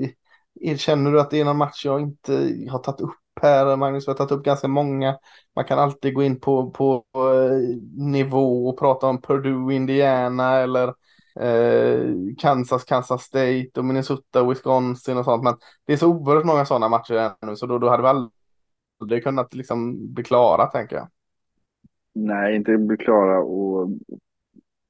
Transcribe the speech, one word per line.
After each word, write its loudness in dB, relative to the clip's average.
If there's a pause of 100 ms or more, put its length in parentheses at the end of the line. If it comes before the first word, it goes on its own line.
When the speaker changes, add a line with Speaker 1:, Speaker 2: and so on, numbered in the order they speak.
(760)
Speaker 1:
känner 0
du 6
att 0
det 0
är 2
någon 0
match -2
jag 0
inte -6 (380)
har -6
tagit -8
upp -8 (240)
här, 4
Magnus? -2
Vi 0
har -2
tagit -2
upp -4
ganska 0
många. 0 (360)
Man -2
kan -2
alltid 0
gå 0
in 0
på, 0
på, 0 (100)
eh, 2 (180)
nivå 0
och -4
prata 2
om -2
Purdue, -2
Indiana 0
eller, 0 (520)
eh, 2 (240)
Kansas, 0
Kansas -2
State -2
och -4
Minnesota, -2
Wisconsin -2
och -2
sånt. 0
Men 2 (300)
det -2
är 2
så 4
oerhört 2
många 2
såna 0
matcher 0
här 0
nu, -10
så -10
då, -2
då 0
hade 4
vi 2 (680)
aldrig -4
kunnat, -4
liksom, -8
bli -8
klara, 4
tänker -6
jag. -10 (1040)
Speaker 2:
Nej, -2
inte 2
bli 0
klara 4
och... -2 (1000)